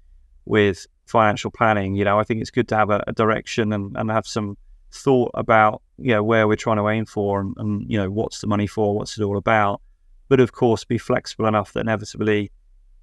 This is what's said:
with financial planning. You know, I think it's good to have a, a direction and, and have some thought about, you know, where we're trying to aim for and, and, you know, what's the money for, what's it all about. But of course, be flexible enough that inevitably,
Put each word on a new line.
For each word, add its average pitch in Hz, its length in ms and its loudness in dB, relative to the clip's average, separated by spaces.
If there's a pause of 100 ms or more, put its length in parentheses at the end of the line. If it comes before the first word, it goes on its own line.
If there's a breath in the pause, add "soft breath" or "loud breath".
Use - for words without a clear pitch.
(460)
with 101 420 2 (200)
financial 107 440 0
planning. 104 440 0
You 101 100 0
know, 101 140 2
I 107 40 2
think 110 180 -4
it's 104 100 -10
good 120 180 0
to 113 80 -2
have 104 120 2
a, 104 180 0
a - 60 -6
direction 107 600 -2
and, 101 240 -6
and 113 140 -4
have 110 160 -2
some 101 300 -6 (340)
thought 127 420 2
about, 113 480 2 (160)
you 123 160 0
know, 104 100 2
where 110 240 4
we're 107 80 2
trying 110 220 0
to 104 120 0
aim 110 160 -2
for 101 360 -2
and, 98 160 -6
and, 110 340 -6
you 117 60 0
know, 95 120 -2
what's 104 320 -6
the 104 60 -8
money 104 180 0
for, 104 300 0
what's - 220 -8
it 107 60 -4
all 101 140 -2
about. 104 440 0 (480)
But 135 100 6
of 123 120 4
course, 113 320 2
be 117 160 -4
flexible - 480 -2
enough 107 260 0
that 110 80 -4
inevitably, 107 680 -2 (520)